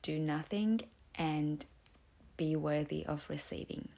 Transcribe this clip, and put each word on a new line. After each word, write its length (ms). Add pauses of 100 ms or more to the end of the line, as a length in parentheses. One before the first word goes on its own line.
do 160
nothing 640 (340)
and 500 (720)
be 180
worthy 500
of 220
receiving. 720